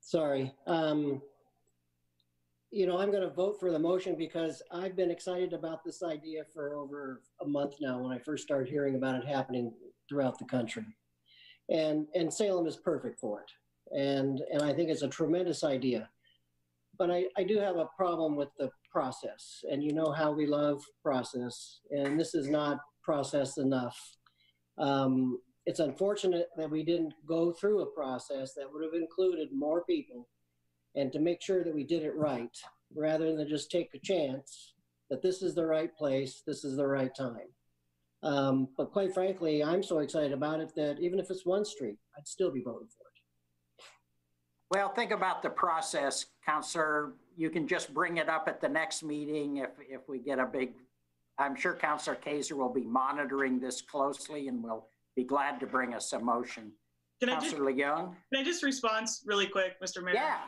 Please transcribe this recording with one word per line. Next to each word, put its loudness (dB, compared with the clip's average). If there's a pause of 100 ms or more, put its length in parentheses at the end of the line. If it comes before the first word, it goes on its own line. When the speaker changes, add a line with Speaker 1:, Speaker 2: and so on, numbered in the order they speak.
Speaker 1:
Sorry. 2 (140)
Um, 2 (1500)
you 4
know, 2
I'm 4
gonna 4
vote 2
for 4
the 4
motion 4
because -2
I've -4
been 4
excited -2
about -6
this -6
idea -4
for -4
over -8 (200)
a -4
month 0
now -2
when -2
I -4
first -6
started 0
hearing 0
about 0
it -4
happening -2 (360)
throughout 0
the -10
country. -2 (840)
And, 2
and 2
Salem 2
is -4
perfect -2
for -6
it. -20 (460)
And, 2 (120)
and 2
I 2
think 2
it's 0
a 0
tremendous 0
idea. 2 (920)
But 4
I, 2 (100)
I 2
do 4
have 2
a 0
problem 2
with -2
the -2 (200)
process. -4
And 0
you 0
know 2
how 2
we 2
love 2 (200)
process. -4 (100)
And 2
this 0
is 0
not 2 (220)
process 0
enough. 0 (800)
Um, 2 (260)
it's 0
unfortunate 2
that -2
we 0
didn't 0 (120)
go 2
through 2
a 0
process -6
that -8
would -6
have -4
included 0
more 0
people -4 (680)
and 0
to -2
make 2
sure 2
that -2
we -2
did 0
it -2
right, -2 (380)
rather 2
than -2
just -2
take 0
a -12
chance -4 (340)
that -4
this 2
is 0
the 2
right 0
place, 0
this -6
is -2
the 2
right 2
time. -6 (760)
Um, 2
but -2
quite 2
frankly, 2
I'm 2
so 0
excited 0
about 0
it -8
that 0
even 0
if -2
it's -4
one 2
street, -6 (220)
I'd -16
still 0
be -4
voting -10
for -20
it. -20 (880)
Speaker 2:
Well, 2
think 0
about 0
the 0
process, 0 (180)
Counselor. 0 (220)
You 0
can 0
just -2
bring 2
it 2
up 0
at -2
the 0
next 0
meeting -2
if, -2 (180)
if -12
we -6
get -2
a 2
big, -2 (640)
I'm 2
sure 0
Counselor -2
Kazer -4
will 0
be 0
monitoring 2
this -4
closely -4
and -4
will -8 (280)
be 0
glad 2
to -4
bring 0
us -6
a -2
motion. -2 (480)
Speaker 3:
Can 2
I 2
just -2
Speaker 2:
Counselor 2
Leung? 0 (180)
Speaker 3:
Can 2
I -2
just 0
respond 0 (160)
really 2
quick, -2
Mister -6
Mayor? 0
Speaker 2:
Yeah. 0